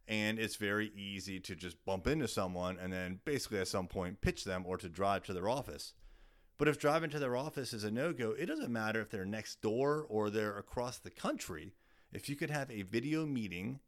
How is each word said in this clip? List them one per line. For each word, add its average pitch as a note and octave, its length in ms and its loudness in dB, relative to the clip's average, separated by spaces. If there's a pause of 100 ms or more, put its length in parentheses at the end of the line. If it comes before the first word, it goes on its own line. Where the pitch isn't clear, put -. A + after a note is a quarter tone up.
and G#2+ 300 2
it's A2 160 0
very G#2+ 420 2
easy G2 440 -6
to F#2 160 -8
just F2 280 -10
bump F#2+ 220 0
into C#3 220 4
someone F#2 500 0
and F#2 140 -4
then F#2 320 -2
basically C3+ 340 0
at F#2 80 2
some F#2 220 0
point F#2 320 -2
pitch - 240 0
them F#2 200 -2
or F#2 120 0
to F2+ 120 -6
drive G2 360 2
to G2+ 80 -6
their F2+ 160 2
office. A#2 460 -2 (640)
But D3 100 8
if C#3+ 100 4
driving D#3 320 4
to D3 80 -4
their B2+ 180 2
office C#3 360 -2
is G#2+ 100 -2
a G#2 80 0
no-go, B2 400 0
it D3+ 160 0
doesn't C#4+ 260 -2
matter A2 280 2
if G#2 100 -6
they're F#2+ 160 -2
next G#2+ 340 -6
door C#3+ 480 2
or G#2+ 220 4
they're G#2 280 2
across B2 400 -4
the F#2 120 -12
country. G#2 640 -6 (380)
If G2+ 160 -8
you C#3+ 80 -2
could D3+ 140 -2
have C#3 200 -2
a G#2 120 -4
video C#3 440 2
meeting A2+ 600 -2